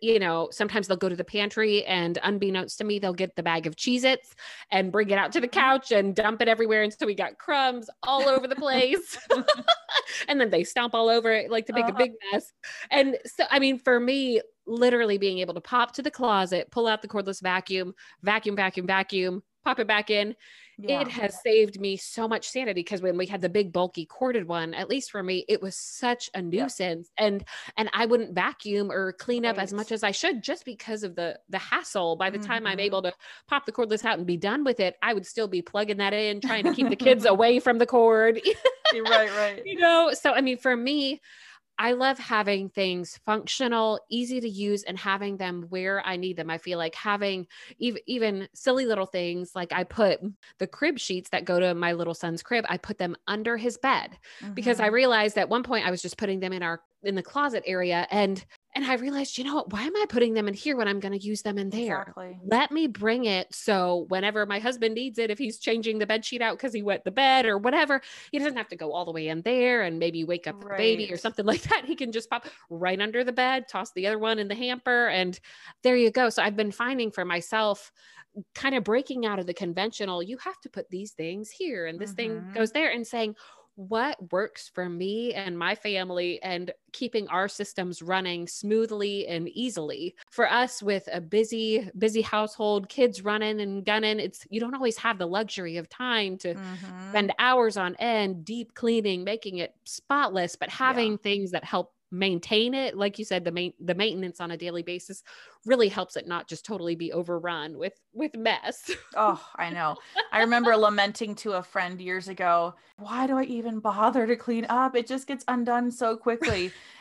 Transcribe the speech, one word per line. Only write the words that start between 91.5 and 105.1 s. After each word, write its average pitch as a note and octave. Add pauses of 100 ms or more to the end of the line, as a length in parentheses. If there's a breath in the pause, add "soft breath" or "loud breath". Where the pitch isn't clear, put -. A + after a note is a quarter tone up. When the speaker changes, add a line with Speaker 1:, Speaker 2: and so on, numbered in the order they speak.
Speaker 1:
busy A3
household, G#3
kids A3
running G#3+
and G3
gunning, G#3+
it's, -
you G#3+
don't A#3+
always B3+
have A3+
the F3+
luxury F3+
of E3
time G#3+
to E3+
Speaker 2:
Mm-hmm. F#3
Speaker 1:
spend G#3
hours A#3+
on F3+
end, G3+
deep A#3
cleaning, G#3
making G3+
it - (100)
spotless, F#3+
but - (100)
Speaker 2:
Yeah. B3+
Speaker 1:
having G#3
things G3+
that E3+
help F3+ (180)
maintain G3
it, C4
like G3+
you G#3+
said, F3+
the F3
main-, F3
the E3+
maintenance F#3
on E3+
a E3+
daily E3+
basis F3+ (440 loud breath)